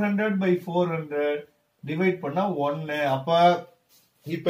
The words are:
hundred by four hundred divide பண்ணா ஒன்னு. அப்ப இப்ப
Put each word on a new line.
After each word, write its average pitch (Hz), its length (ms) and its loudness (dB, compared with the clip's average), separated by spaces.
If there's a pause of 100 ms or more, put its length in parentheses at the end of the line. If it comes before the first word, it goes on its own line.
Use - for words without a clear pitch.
hundred 202 380 0
by 180 100 4 (120)
four 175 300 0
hundred 147 460 -2 (500)
divide 180 340 0
பண்ணா 170 200 -2 (220)
ஒன்னு. 151 340 -4 (140)
அப்ப 165 240 0 (960)
இப்ப - 140 -4